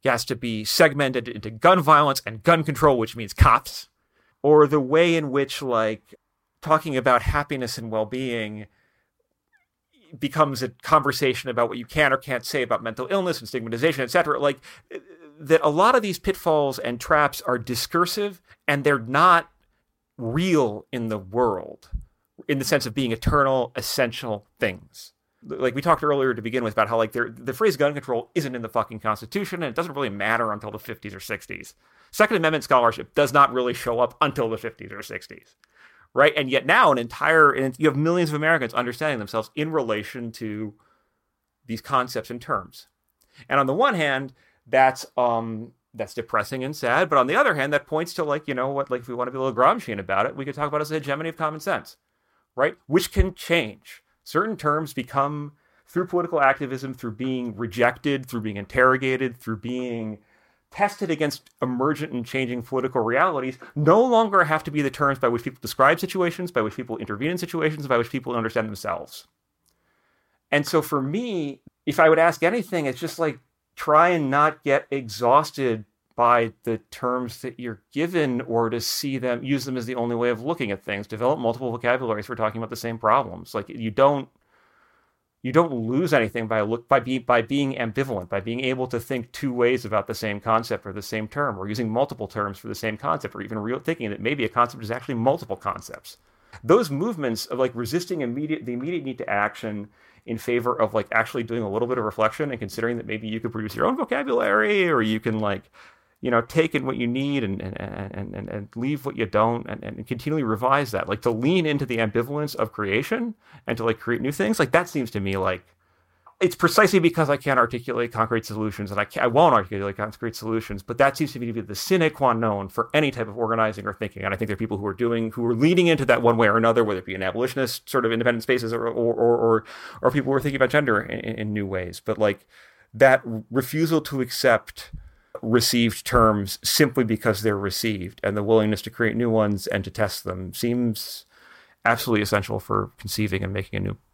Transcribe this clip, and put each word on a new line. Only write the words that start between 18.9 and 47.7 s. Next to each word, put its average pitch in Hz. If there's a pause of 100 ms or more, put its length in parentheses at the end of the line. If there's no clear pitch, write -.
not 156 (680)
real 131
in 117
the 107
world 101 (580)
in 143
the 135
sense 127
of 113
being 127
eternal, 135
essential 120 (120)
things. - (320)
Like 131
we 139
talked 165
earlier 139
to 110
begin 117
with 110
about 104
how, 113
like, 113
there, 117
the 123
phrase 202
gun 143
control 127
isn't 139
in 120
the 113
fucking 110
Constitution, 170
and 147
it 110
doesn't 170
really 139
matter 107
until 104
the 107
fifties 101
or 95
sixties. - (360)
Second 214
Amendment 156
scholarship 120
does 139
not 139
really 123
show 120
up 120
until 123
the 110
fifties 104
or 101
sixties, - (560)
right? 147
And 139
yet 131
now 180
an 127
entire, 147
and 131
you 151
have 139
millions 165
of 151
Americans 151
understanding 123
themselves 110
in 151
relation 117
to 107 (880)
these 113
concepts 127
and 120
terms. - (600)
And 139
on 139
the 131
one 240
hand, 139 (340)
that's, 131 (100)
um, 113 (200)
that's 110
depressing 120
and 147
sad. 139
But 147
on 127
the 160
other 254
hand, 143